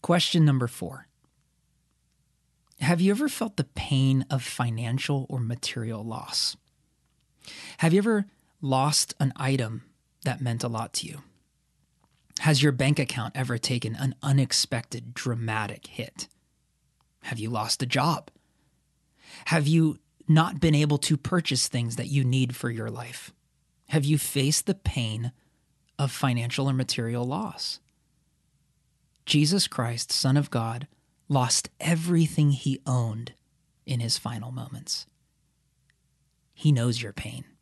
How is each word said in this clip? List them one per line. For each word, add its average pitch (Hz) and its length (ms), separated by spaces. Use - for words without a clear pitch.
Question 170 420
number 131 240
four. - 400
Have 165 180
you 190 120
ever 269 180
felt - 260
the 147 80
pain 135 680
of 131 140
financial 120 880
or 131 100
material 113 640
loss? - 540
Have 165 160
you 196 60
ever 208 260
lost 139 640
an 135 160
item 123 480
that 131 180
meant 117 220
a 123 40
lot 113 280
to - 120
you? - 160
Has 147 220
your 143 120
bank 135 260
account 123 380
ever 123 200
taken 120 380
an 127 260
unexpected, 123 920
dramatic 110 760
hit? - 400
Have 117 180
you 110 100
lost 113 320
a 127 40
job? 143 440
Have 151 220
you 160 320
not 160 320
been 160 160
able 147 220
to 156 180
purchase 156 520
things 120 280
that 123 120
you 139 180
need 123 300
for - 140
your 113 200
life? 120 420
Have 151 140
you 147 140
faced 139 480
the 196 80
pain 117 580
of 139 140
financial 123 580
or 135 40
material 123 500
loss? 170 560
Jesus 156 420
Christ, 117 440
Son 139 260
of 143 120
God, 117 380
lost 127 400
everything 160 720
he 135 340
owned 117 480
in 127 140
his 113 180
final 113 340
moments. - 540
He - 180
knows 120 300
your 104 120
pain. 120 320